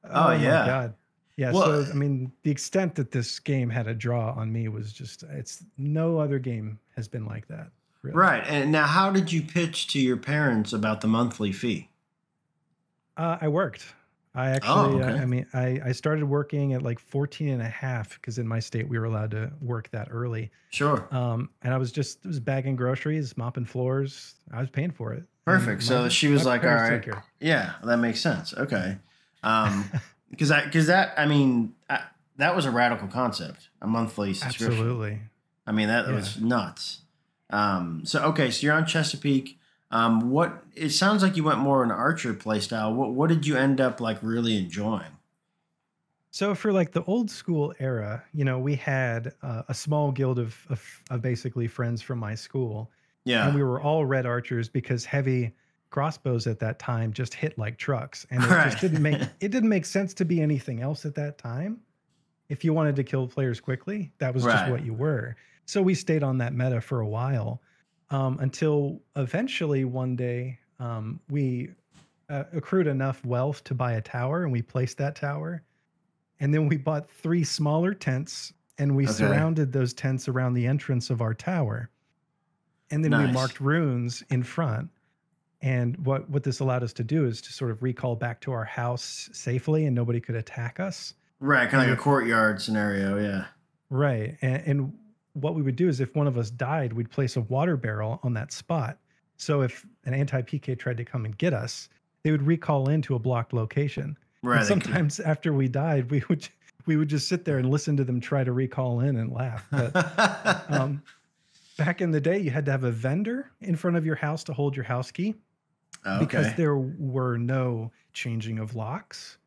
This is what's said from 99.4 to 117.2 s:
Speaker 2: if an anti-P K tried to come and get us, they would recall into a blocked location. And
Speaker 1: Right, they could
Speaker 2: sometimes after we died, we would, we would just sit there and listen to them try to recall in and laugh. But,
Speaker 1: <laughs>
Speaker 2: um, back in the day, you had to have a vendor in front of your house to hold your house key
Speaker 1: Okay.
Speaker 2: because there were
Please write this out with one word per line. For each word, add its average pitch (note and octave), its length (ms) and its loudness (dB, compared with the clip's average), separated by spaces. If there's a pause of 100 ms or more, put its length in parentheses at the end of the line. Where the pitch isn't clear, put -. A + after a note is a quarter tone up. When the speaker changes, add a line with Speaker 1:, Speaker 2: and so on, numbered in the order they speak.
Speaker 2:
if - 240 -2 (200)
an B2+ 80 -2
anti-P C3+ 460 -2
K B2+ 160 -4
tried A#2+ 220 -4
to A#2 80 -6
come A#2 200 -6
and G#2+ 120 -6
get E3 160 0
us, - 340 -6 (360)
they D#3 80 4
would D3+ 100 2
recall C#3+ 480 2
into D3 260 2
a A#2+ 40 0
blocked A#2+ 340 -2
location. C#3 520 -2
And D3 120 -8 (240)
Speaker 1:
Right, B2 220 4
they G#3 120 4
could E3+ 80 2
Speaker 2:
sometimes D#3 360 0
after D#3 340 0
we C3+ 140 2
died, C3+ 420 0
we C#3 200 2
would, D#3 180 0 (400)
we D#3 80 4
would D3+ 140 2
just D3 180 0
sit F3+ 180 -2
there C#3+ 120 0
and B2+ 120 2
listen D3 280 2
to C#3 60 2
them B2 160 0
try C3+ 240 0
to B2 100 0
recall B2 480 0
in C3+ 160 2
and A2+ 140 -2
laugh. A#2+ 400 -6
But, C3 240 0
Speaker 1:
<laughs> F#3 760 2
Speaker 2:
um, C#3 320 0 (720)
back E3+ 240 0
in E3+ 100 2
the D3+ 100 2
day, F3 180 2
you E3 120 0
had D3 140 -2
to C#3+ 60 0
have C3 120 0
a B2 80 2
vendor F#3 600 -2 (100)
in F#3 140 0
front E3+ 220 0
of D#3+ 80 0
your D#3+ 100 0
house D#3 300 -4
to D#3 80 -8
hold C#3 220 0
your B2+ 100 -6
house B2+ 260 -4
key G#3+ 240 -4 (720)
Speaker 1:
Okay. F#2+ 200 0
Speaker 2:
because B2 300 0
there D3+ 220 2
were C3 600 -2